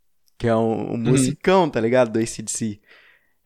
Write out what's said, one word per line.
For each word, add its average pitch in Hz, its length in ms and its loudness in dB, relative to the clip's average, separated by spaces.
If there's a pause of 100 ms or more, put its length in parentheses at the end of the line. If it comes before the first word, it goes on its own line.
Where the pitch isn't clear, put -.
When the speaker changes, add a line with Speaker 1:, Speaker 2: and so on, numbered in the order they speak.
(380)
Speaker 1:
que 113 100 -4
é 113 80 2
um, 113 40 2
um 110 320 -2
Speaker 2:
Uhum. 117 60 -4
Speaker 1:
musicão, 139 720 2
tá 123 100 -4
ligado? 117 320 2
Do 113 80 0
A 113 60 0
C - 160 -8
D 107 100 -10
C. 107 280 -6 (680)